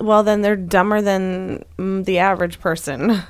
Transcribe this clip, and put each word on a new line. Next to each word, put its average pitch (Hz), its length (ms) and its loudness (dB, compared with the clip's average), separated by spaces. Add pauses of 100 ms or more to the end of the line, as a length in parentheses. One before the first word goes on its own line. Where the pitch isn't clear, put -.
well, 214 220 4
then 208 180 2
they're 202 160 2
dumber 190 440 2
than, 190 640 -2 (140)
mm, 190 280 -4
the 185 140 0
average 180 400 0
person. 165 720 -2